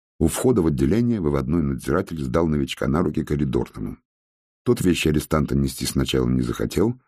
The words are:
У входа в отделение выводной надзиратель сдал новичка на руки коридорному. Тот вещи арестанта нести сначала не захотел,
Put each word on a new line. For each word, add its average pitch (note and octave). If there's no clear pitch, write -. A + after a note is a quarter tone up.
У D#2+
входа A2+
в D#2+
отделение G2
выводной D2
надзиратель D2
сдал D#2+
новичка D2
на D2
руки D#2+
коридорному. B1+
Тот B2
вещи E2+
арестанта D2+
нести C2+
сначала B1+
не B1+
захотел, C#2